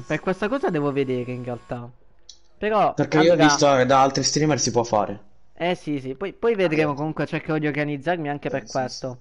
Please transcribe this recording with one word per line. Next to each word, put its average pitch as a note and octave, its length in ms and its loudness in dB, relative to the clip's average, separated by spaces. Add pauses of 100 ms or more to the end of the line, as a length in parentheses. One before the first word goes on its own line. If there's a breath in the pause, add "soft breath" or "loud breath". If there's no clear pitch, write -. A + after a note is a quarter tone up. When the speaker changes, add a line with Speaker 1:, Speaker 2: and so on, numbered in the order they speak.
Speaker 1:
Per D#3 140 -4
questa F#3+ 280 -2
cosa C#4 220 -2
devo D3 220 0
vedere B2+ 400 -2
in B2 120 -8
realtà. A#2+ 460 -10 (720)
Però G3+ 340 2
Speaker 2:
Perché D3 240 0
io D#3+ 140 6
ho - 20 6
Speaker 1:
allora D3+ 140 6
Speaker 2:
visto C#3+ 280 4
che B2+ 120 4
da C3+ 120 6
altri C3+ 220 2
streamer D3 380 0
si C3+ 100 0
può A#2 140 2
fare. G#2 360 -2 (360)
Speaker 1:
Eh F3 180 -4
sì, D3 260 -6
sì, C3 140 -8
poi, F#3+ 200 -8
poi A#3 200 0
vedremo, D#3 380 2
Speaker 2:
Eh. C#3 40 -6
Speaker 1:
comunque D3+ 300 -4
cercherò D#3 320 -4
di C#3+ 80 -2
organizzarmi D3 640 -2
anche C#3+ 220 -6
per C3 100 -4
Speaker 2:
Eh, G#2+ 60 -12
sì, - 40 -16
Speaker 1:
questo. C3 500 -6